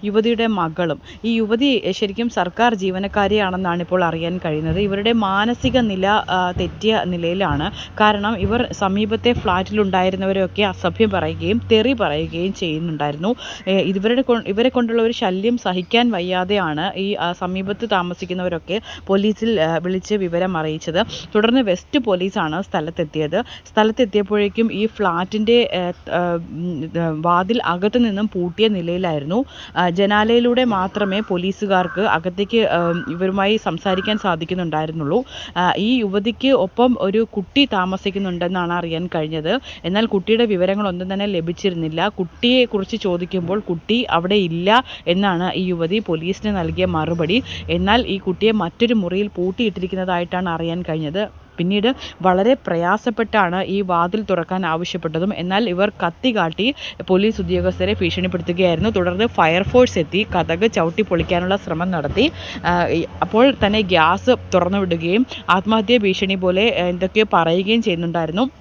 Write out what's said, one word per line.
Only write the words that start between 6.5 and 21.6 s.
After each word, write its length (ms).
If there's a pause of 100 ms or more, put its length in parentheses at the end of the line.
തെറ്റിയ 560
നിലയിലാണ്. 640 (280)
കാരണം 380
ഇവർ 340
സമീപത്തെ 600
ഫ്ളാറ്റിലുണ്ടായിരുന്നവരെയൊക്കെ 1300
അസഭ്യം 460
പറയുകയും 520 (100)
തെറി 220
പറയുകയും 600
ചെയ്യുന്നുണ്ടായിരുന്നു. 800 (320)
ഏ, 100
ഇവരുടെ 440
കൊ-, 260
ഇവരെ 220
കൊണ്ടുള്ള 320
ഒരു 120
ശല്യം 440
സഹിക്കാൻ 540
വയ്യാതെയാണ് 880
ഈ, 140
ആ, 180
സമീപത്ത് 600
താമസിക്കുന്നവരൊക്കെ 880 (260)
പോലീസിൽ, 540
ആ, 160
വിളിച്ച് 380
വിവരം 420
അറിയിച്ചത്. 480 (300)
തുടർന്ന് 260